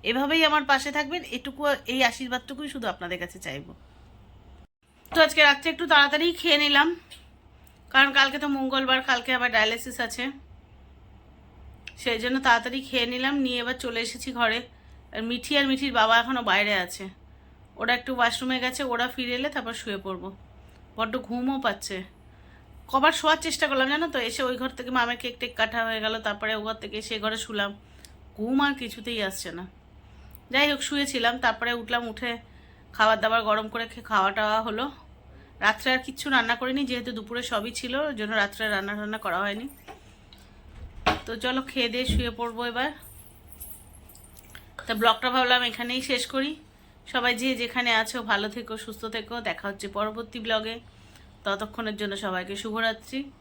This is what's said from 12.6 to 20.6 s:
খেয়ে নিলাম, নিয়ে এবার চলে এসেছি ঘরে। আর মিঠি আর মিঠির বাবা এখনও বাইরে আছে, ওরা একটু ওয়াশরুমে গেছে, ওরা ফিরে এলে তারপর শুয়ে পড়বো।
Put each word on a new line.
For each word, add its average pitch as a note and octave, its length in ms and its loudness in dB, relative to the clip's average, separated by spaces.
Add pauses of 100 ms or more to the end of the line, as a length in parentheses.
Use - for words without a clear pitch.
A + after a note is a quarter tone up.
খেয়ে A#3+ 260 0
নিলাম, C4 220 0 (100)
নিয়ে B3 180 0
এবার B3 200 -2
চলে A#3 240 -2
এসেছি B3+ 220 -8 (100)
ঘরে। A3+ 200 2 (540)
আর A3 160 -6
মিঠি B3 300 -2
আর C#4 120 4
মিঠির C4+ 280 0
বাবা A3 220 6
এখনও B3 300 0
বাইরে G#3 220 4 (100)
আছে, F#3 220 -8 (760)
ওরা A3 180 2
একটু B3+ 180 -6
ওয়াশরুমে B3 460 2
গেছে, B3+ 180 -2 (120)
ওরা A#3+ 200 2
ফিরে B3 240 -4
এলে C#4 180 -2
তারপর A3+ 260 -4
শুয়ে G3+ 240 -4
পড়বো। F#3 240 -8 (680)